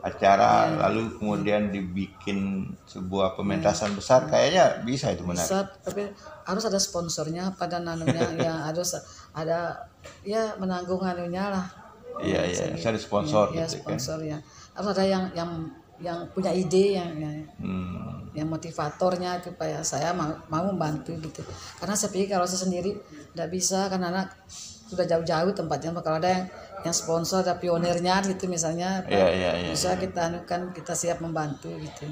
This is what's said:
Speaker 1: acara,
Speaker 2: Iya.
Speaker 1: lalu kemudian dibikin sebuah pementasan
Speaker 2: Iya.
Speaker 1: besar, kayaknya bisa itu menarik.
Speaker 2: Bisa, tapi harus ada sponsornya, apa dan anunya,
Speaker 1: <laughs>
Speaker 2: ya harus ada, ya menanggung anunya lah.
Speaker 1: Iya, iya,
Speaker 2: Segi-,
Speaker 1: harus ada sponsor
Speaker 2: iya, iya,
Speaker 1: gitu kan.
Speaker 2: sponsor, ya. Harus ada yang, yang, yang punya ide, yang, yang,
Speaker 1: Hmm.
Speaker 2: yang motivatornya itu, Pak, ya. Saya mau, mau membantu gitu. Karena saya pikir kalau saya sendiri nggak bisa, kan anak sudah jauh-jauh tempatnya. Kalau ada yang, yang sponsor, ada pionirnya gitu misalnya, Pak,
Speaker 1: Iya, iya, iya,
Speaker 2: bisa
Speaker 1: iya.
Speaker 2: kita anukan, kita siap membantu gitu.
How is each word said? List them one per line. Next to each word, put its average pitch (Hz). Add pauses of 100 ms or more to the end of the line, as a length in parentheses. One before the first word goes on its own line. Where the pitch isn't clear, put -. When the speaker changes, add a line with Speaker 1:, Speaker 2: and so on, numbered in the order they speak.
Speaker 1:
acara, 107
Speaker 2:
Iya. 107
Speaker 1:
lalu 107 (140)
kemudian 104
dibikin 98 (160)
sebuah 95
pementasan 101
Speaker 2:
Iya. 101
Speaker 1:
besar, 160
kayaknya 151
bisa 123
itu 85
menarik. 87
Speaker 2:
Bisa, 196 (140)
tapi 202 (320)
harus 196
ada 196
sponsornya, 175
apa 185
dan 170
anunya, 165
Speaker 1:
<laughs> 165 (100)
Speaker 2:
ya 160
harus 165 (320)
ada, 165 (340)
ya 214
menanggung 180
anunya 180
lah. 190 (540)
Speaker 1:
Iya, 87
iya, 90
Speaker 2:
Segi-, 92
Speaker 1:
harus -
ada 110
sponsor 104
Speaker 2:
iya, 160
iya, 165
Speaker 1:
gitu -
kan. 160
Speaker 2:
sponsor, 160
ya. 151 (380)
Harus 190
ada 190
yang, 190
yang, 170 (480)
yang 170 (120)
punya 190
ide, 185
yang, 175
yang, 151 (220)
Speaker 1:
Hmm. 92
Speaker 2:
yang 151
motivatornya 175
itu, 175
Pak, 160
ya. 151
Saya 160
mau, 165 (180)
mau 160
membantu 165
gitu. 156 (400)
Karena 190
saya 202
pikir 190
kalau 180
saya 185
sendiri 185 (400)
nggak 165
bisa, 190
kan 185
anak 185 (560)
sudah 180
jauh-jauh 165
tempatnya. 165
Kalau 160
ada 180
yang, 185 (400)
yang 170
sponsor, 170
ada 175
pionirnya 175
gitu 190
misalnya, 175
Pak, -
Speaker 1:
Iya, 95
iya, 90
iya, 87
Speaker 2:
bisa 180
Speaker 1:
iya. 185
Speaker 2:
kita 185 (100)
anukan, 175 (100)
kita 165
siap 170
membantu 160
gitu. 151